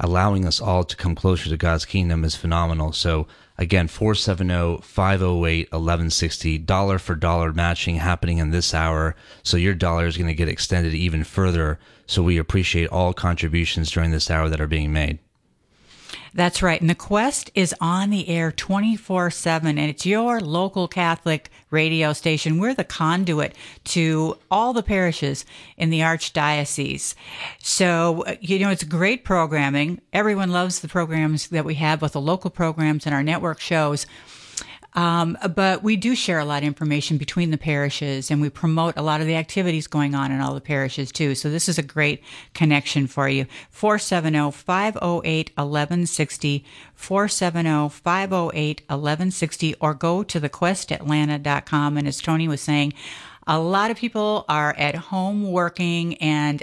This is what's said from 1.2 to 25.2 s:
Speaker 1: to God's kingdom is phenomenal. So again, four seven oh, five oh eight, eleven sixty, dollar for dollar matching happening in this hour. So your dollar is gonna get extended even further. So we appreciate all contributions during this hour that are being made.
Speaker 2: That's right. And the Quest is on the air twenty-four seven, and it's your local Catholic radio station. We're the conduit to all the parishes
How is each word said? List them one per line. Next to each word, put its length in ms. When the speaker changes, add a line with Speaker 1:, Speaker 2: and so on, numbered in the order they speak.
Speaker 1:
to 80
God's 280
kingdom 400
is 100
phenomenal. 580
So 360
again, 280
four 280
seven 360
oh, 280
five 440
oh 240
eight, 260
eleven 380
sixty, 480
dollar 400
for 160
dollar 380
matching 440
happening 420
in 120
this 240
hour. 400
So 160
your 160
dollar 320
is 100
gonna 180
get 140
extended 460
even 280
further. 560
So 160
we 160
appreciate 500
all 240
contributions 800
during 200
this 200
hour 180
that 120
are 60
being 260
made. 280
Speaker 2:
That's 300
right. 180
And 100
the 60
Quest 580
is 260
on 300
the 180
air 240
twenty-four 800
seven, 480
and 120
it's 160
your 340
local 480
Catholic 640
radio 420
station. 460
We're 160
the 100
conduit 720
to 540
all 220
the 100
parishes 600